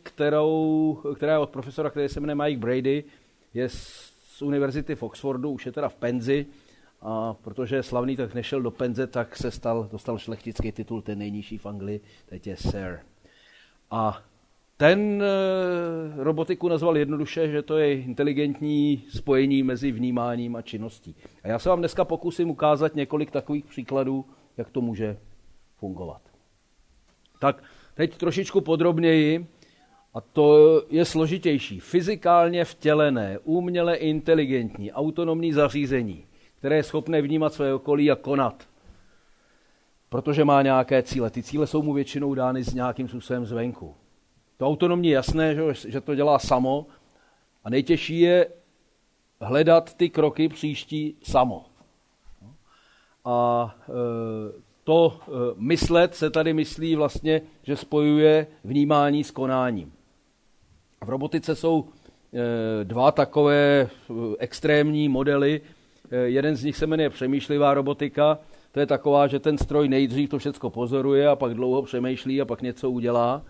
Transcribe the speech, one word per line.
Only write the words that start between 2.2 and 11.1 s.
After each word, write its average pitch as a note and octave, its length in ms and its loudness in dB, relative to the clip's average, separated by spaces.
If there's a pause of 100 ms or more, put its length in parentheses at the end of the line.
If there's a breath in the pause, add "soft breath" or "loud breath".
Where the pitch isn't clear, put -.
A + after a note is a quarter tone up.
Mike C#3+ 240 -2
Brady, C3 440 -2 (500 soft breath)
je B2 160 -4
z, - 60 -14 (520)
z - 140 -18
univerzity C#3+ 540 -4
v A#2 80 -12
Oxfordu, B2+ 460 -6
už C3 160 -8
je B2 60 -10
teda D3 180 -6
v - 60 -14
penzi, B2+ 500 -2 (560 soft breath)
a A2 400 -6
protože A#2+ 340 -8
je B2+ 80 -2
slavný, B2 320 -4
tak A#2+ 180 -8
nešel B2 280 -6
do A#2+ 100 -4
penze, B2 360 -4
tak A#2+ 300 -8
se A#2+ 140 -6
stal, A2+ 400 -6
dostal A2 260 -8
šlechtický A2 540 -10
titul, A2 300 -10
ten G#2 180 -8